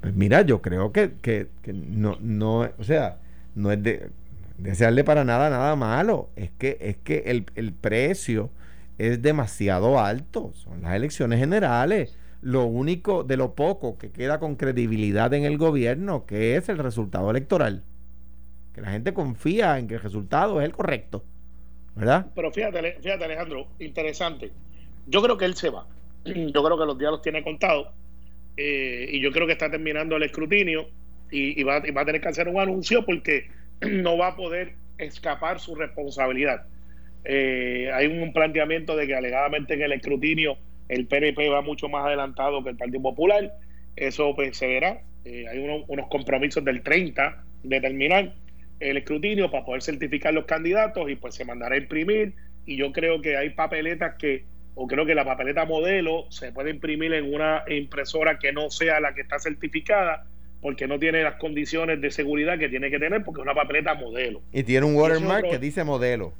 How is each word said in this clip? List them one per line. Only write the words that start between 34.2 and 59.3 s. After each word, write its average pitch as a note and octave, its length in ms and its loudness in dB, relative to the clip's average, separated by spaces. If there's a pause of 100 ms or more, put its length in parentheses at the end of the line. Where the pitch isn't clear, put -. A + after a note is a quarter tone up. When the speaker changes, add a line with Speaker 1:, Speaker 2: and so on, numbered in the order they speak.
Speaker 2:
a F3+ 80 -4
poder F3+ 380 -4 (240)
escapar D#3+ 600 -4
su E3+ 160 -10
responsabilidad. C#3 920 0 (580)
Eh, C3 720 0
hay C#3+ 140 6
un E3 260 -2
planteamiento D#3 600 2
de D3 120 2
que C3+ 80 0
alegadamente C3+ 580 0
en C#3+ 80 -2
el D3 120 0
escrutinio C#3+ 680 0 (320)
el B2 160 -2
P C#3 100 2
N D3 160 4
P D3 160 0
va C#3+ 140 4
mucho D3 260 -4
más C#3+ 160 -2
adelantado C#3 580 0
que C3 60 -6
el A#2+ 80 -8
Partido B2 240 -4
Popular. E3 540 2 (420)
Eso, C#3 400 0
pues, C3+ 180 -2
se C3 120 -2
verá. D3+ 340 0 (240)
Eh, A#2+ 260 -10
hay B2 80 -6
uno, D3 300 -4
unos C#3 200 -6
compromisos C#3 540 0
del C3 200 0
treinta D3+ 600 0 (200)
de C3 180 0
terminar D3 540 2 (460)
el C#3 180 0
escrutinio E3+ 520 0
para B2+ 140 -2
poder B2+ 160 -4
certificar D3+ 540 -2
los D#3 100 0
candidatos E3+ 640 0
y, C3+ 60 -4
pues, A#2+ 180 -10
se B2+ 120 -8
mandará A#2+ 300 -4
a - 20 4
imprimir. F#3 560 0 (320)
Y C#3 100 -6
yo C3+ 160 -2
creo E3 300 2
que D3+ 160 0
hay D3 120 -2
papeletas D#3+ 680 -2
que, C#3 260 -2 (300)
o C3 120 -6
creo C3+ 180 2
que D#3 100 2
la C#3+ 100 4
papeleta C3+ 400 0
modelo E3 680 0
se B2 200 -10
puede C3+ 200 -6
imprimir D#3 420 -4
en D3 200 -2
una D#3 360 2
impresora D3 720 0
que C#3 140 0
no D3 180 -2
sea D#3+ 300 2
la C#3+ 140 -2
que C#3+ 60 -8
está C#3+ 180 -6